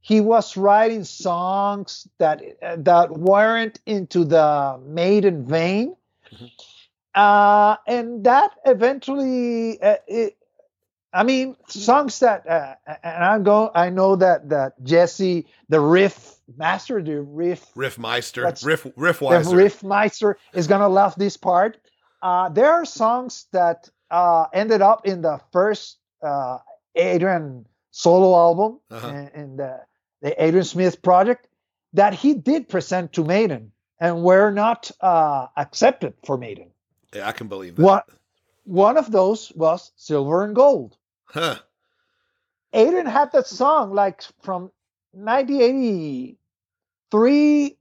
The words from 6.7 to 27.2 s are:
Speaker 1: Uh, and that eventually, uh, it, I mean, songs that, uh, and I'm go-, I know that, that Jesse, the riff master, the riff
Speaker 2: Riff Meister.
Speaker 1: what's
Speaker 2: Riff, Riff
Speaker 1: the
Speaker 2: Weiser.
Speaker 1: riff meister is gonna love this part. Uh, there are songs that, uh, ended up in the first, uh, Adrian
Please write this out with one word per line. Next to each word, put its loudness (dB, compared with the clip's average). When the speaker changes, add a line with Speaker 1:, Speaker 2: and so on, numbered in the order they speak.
Speaker 1:
Uh, 4
and -6
that 4
eventually, -2
uh, 2
it, -6
I 0
mean, -2
songs 0
that, 0
uh, -4
and -6
I'm 2
go-, 2
I 2
know 2
that, 2
that -4
Jesse, 0
the 2
riff 0
master, -6
the -8
riff -8
Speaker 2:
Riff -8
Meister. -6
Speaker 1:
what's -4
Speaker 2:
Riff, -2
Riff -2
Speaker 1:
the -4
Speaker 2:
Weiser. 2
Speaker 1:
riff 2
meister -2
is -4
gonna 2
love 2
this -4
part. -2
Uh, -2
there 2
are 0
songs -6
that, -2
uh, 2
ended 0
up 4
in -6
the -4
first, -2
uh, -6
Adrian -2